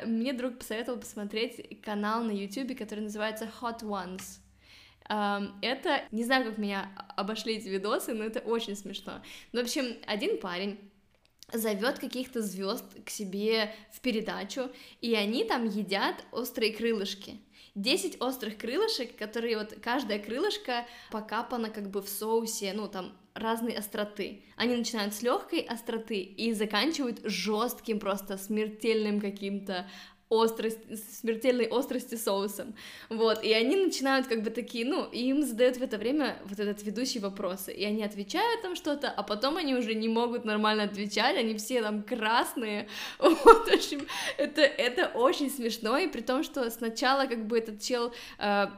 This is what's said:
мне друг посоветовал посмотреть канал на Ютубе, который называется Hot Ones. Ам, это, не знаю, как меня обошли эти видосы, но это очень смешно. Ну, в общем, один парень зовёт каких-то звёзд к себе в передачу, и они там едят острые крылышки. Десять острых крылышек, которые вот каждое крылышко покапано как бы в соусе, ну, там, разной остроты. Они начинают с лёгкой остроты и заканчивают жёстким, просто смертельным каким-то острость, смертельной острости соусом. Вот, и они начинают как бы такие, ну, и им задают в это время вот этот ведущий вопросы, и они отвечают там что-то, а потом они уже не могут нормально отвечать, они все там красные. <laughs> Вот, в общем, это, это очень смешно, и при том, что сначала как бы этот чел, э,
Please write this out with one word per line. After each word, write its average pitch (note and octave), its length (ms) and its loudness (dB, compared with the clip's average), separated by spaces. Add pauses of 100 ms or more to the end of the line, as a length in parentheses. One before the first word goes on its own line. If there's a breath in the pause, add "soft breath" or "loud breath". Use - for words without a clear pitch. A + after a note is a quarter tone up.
мне A3+ 280 0
друг B3 260 -4
посоветовал A3+ 400 -4
посмотреть A3 840 -6
канал G#3+ 420 0
на A3 80 0
Ютубе, G#3 440 -4
который G#3+ 260 -8
называется G#3+ 480 -4 (120)
Hot A#3 200 -6
Ones. F#3+ 580 -8 (720 soft breath)
Ам, G3+ 520 0
это, C4+ 400 2 (100)
не A3 120 -2
знаю, B3+ 220 4
как G#3+ 120 -4
меня G3 340 -2 (260)
обошли A3 400 -2
эти G#3+ 120 -8
видосы, G#3 440 0
но G#3+ 100 -2
это A3 160 -4
очень A3 360 -2
смешно. G3 460 -10 (300 loud breath)
Ну, A#3+ 100 0
в - 20 -2
общем, A#3 420 -2
один B3+ 320 0
парень G3 400 -4 (760)
зовёт A3 480 0
каких-то B3+ 420 -4
звёзд G3 440 -4 (180)
к - 60 -12
себе G#3+ 640 0 (180 loud breath)
в - 80 -18
передачу, G#3+ 680 -2 (320 loud breath)
и A#3 140 2
они G#3+ 280 2
там D4 220 2
едят G#3 680 0
острые A#3+ 400 0
крылышки. A3 680 -2 (340 soft breath)
Десять C4 460 0
острых A3+ 360 -4
крылышек, C#4+ 600 -2
которые A3+ 400 -2
вот G#3+ 240 -6
каждое A#3 380 0
крылышко B3 680 -2 (260 loud breath)
покапано A3 580 -4
как G#3 200 -6
бы G3 120 -2
в G3 80 -12
соусе, A3 640 0
ну, G#3 140 -4
там, F#3 300 -8 (160)
разной A3+ 400 0
остроты. G#3 680 -4 (140 soft breath)
Они A#3+ 180 2
начинают A3 380 0
с - 80 -8
лёгкой D4+ 400 2
остроты A3+ 580 -4
и A3 340 -2
заканчивают A3 680 2
жёстким, G#3+ 760 0
просто G3 380 -2
смертельным G#3+ 840 0
каким-то G3 680 -4 (440 loud breath)
острость, A3 460 4 (400)
смертельной A3+ 480 4
острости B3 480 0
соусом. G3+ 580 -2 (360 loud breath)
Вот, A3 340 4
и A3 80 4
они A#3 240 6
начинают C4+ 520 4
как A3+ 160 0
бы A3+ 60 -2
такие, A#3 360 -2
ну, D4 260 0
и A#3+ 180 -2
им C#4+ 140 4
задают B3 320 4
в A#3+ 80 -6
это A3 140 -2
время A#3+ 480 2
вот G3 120 -8
этот G#3 260 -2
ведущий A3+ 360 -2
вопросы, G3 540 -4
и F#3+ 100 -4
они G#3+ 180 0
отвечают C4 600 0
там F4+ 160 -4
что-то, C#4+ 320 0
а G3+ 140 -2
потом B3+ 340 0
они C#4 180 2
уже A3+ 180 0
не A3 140 0
могут A#3 380 0
нормально G#3+ 380 4
отвечать, G#3 540 0
они A3 200 0
все A#3+ 240 0
там G#3+ 220 0
красные. A3+ 840 0 (160)
<laughs> - 160 -10
Вот, A4 480 10
в - 60 4
общем, - 340 0 (300 loud breath)
это, - 240 2
это B3 540 4
очень C4 340 4
смешно, A3+ 480 0
и F4+ 100 2
при A#3 140 -4
том, C4 220 2
что B3+ 280 -2
сначала B3+ 540 2
как A#3 200 -2
бы A#3 120 2
этот A3 240 -2
чел, A#3+ 320 0 (260 loud breath)
э, G3+ 280 4 (100)